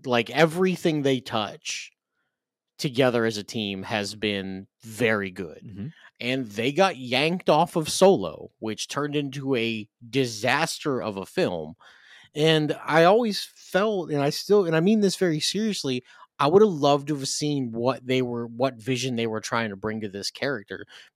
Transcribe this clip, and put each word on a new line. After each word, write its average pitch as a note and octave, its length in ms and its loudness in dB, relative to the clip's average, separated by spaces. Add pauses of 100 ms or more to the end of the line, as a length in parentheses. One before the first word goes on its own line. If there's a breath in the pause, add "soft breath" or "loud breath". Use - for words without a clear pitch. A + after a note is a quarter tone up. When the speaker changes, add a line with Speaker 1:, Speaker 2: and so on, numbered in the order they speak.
Speaker 1:
like, A#2 240 2
everything E3 720 2
they C3+ 180 2
touch - 720 -8 (840)
together B2 460 2
as A2 120 -2
a G#2 80 -8
team G2+ 380 -6
has G#2 320 -4
been G2 520 -6 (160)
very A2 480 -2
good. F2+ 340 -12
Speaker 2:
Mm-hmm. G2+ 220 -12 (340 soft breath)
Speaker 1:
And B2+ 260 -4
they A2+ 260 -2
got F3 260 2
yanked C#3 520 -2
off D#3+ 240 2
of D#3 140 -2
Solo, F#2+ 600 4 (100)
which A2 280 -6
turned D3 280 -4
into C3+ 400 -2
a A2+ 320 -2 (200)
disaster B2+ 920 0
of G2 140 -6
a F#2+ 100 -6
film. F2 480 -4 (600 soft breath)
And D3+ 500 2
I D#3+ 200 6
always G#3 520 4
felt, F#3 540 -2
and D3 120 0
I C#3+ 80 2
still, G3+ 340 2
and E3 120 0
I D#3+ 40 4
mean G#3+ 200 4
this G3 160 2
very E3 240 0
seriously, F#3+ 640 -2 (340 soft breath)
I C#3 80 2
would F#3 160 8
have G#3+ 80 8
loved C#3+ 380 2
to D3+ 80 0
have C3+ 120 -6
seen C#3 440 -2
what B2 340 -2
they B2+ 160 2
were, A#2+ 240 -4
what A#2+ 300 -2
vision B2 400 -4
they A#2 100 0
were A2 140 -4
trying A2+ 300 -2
to G2 60 -8
bring G#2+ 260 -6
to G#2+ 60 -8
this G2 220 -8
character. A2 560 -6 (300 soft breath)